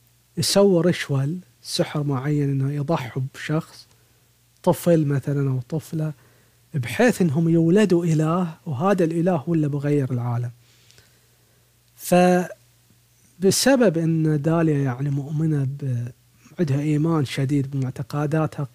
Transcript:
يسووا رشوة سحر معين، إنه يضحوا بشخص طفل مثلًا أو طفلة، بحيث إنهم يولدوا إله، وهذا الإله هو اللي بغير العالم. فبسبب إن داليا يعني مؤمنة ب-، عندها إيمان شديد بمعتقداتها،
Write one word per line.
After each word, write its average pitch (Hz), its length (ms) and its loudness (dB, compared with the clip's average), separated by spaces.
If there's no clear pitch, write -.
يسووا 196 440 4
رشوة 151 560 -2
سحر - 420 -4
معين، 143 460 -2
إنه 139 220 -2
يضحوا 143 500 -4
بشخص - 540 -8
طفل 170 420 2
مثلًا 143 440 -2
أو 131 100 -2
طفلة، 156 440 -6
بحيث 160 480 0
إنهم 165 280 2
يولدوا 170 560 4
إله، 160 480 0
وهذا 180 380 0
الإله 170 320 0
هو 165 180 -4
اللي 151 140 2
بغير 143 440 -2
العالم. 120 400 -4
فبسبب - 2000 0
إن 160 440 2
داليا 160 360 2
يعني 139 320 -2
مؤمنة 147 540 -2
ب-، 131 480 -6
عندها 143 200 0
إيمان 151 460 0
شديد 139 460 -2
بمعتقداتها، 143 1040 -4